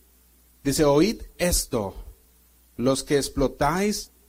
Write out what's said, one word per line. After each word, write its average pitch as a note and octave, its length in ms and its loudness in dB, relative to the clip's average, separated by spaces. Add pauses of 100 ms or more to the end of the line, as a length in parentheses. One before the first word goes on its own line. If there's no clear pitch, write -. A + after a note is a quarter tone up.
(640)
dice, C#3+ 220 2
"Oíd D#3 360 4 (160)
esto, B2 560 -2 (840)
los C3 280 0
que D3 140 0
explotáis D3+ 960 -2 (180)